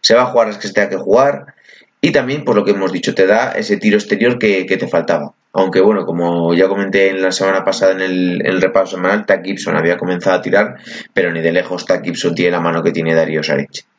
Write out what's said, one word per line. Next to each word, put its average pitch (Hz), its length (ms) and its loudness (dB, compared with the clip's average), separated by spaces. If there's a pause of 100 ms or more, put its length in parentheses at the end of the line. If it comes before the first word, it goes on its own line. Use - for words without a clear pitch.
se - 120 2
va 123 100 6
a 127 40 0
jugar 120 200 2
las 104 100 -6
que - 100 -10
se 98 60 -10
tenga 101 160 0
que 95 80 -4
jugar, 123 580 0 (460)
Y - 100 2
también, 139 320 -2
por 123 120 0
lo 101 100 2
que - 60 2
hemos 98 200 0
dicho, 92 220 -4
te 95 140 4
da 113 240 2
ese 104 260 -2
tiro 104 200 2
exterior 110 420 0
que, 98 260 0
que 92 120 -2
te 87 100 -4
faltaba. 87 480 -2 (180)
Aunque, 92 280 2
bueno, 98 240 4
como 85 500 0
ya 95 120 4
comenté 98 420 0
en 95 120 -2
la 92 100 0
semana 95 320 0
pasada 95 280 2
en 92 100 -2
el, 90 400 -2
en - 60 -2
el 92 140 0
repaso 92 340 0
semanal, 95 300 -2
Taj 92 180 0
Gibson 90 340 -4
había 85 200 0
comenzado 92 400 -2
a 90 40 -2
tirar, 101 360 0 (360)
pero 87 180 0
ni 82 100 -4
de 82 100 2
lejos 90 340 -2
Taj 90 180 -2
Gibson 85 300 -4
tiene 87 180 0
la 87 80 -2
mano 82 220 -2
que 85 100 0
tiene 82 220 -2
Dario 78 300 0
Saric. 71 420 -4 (140)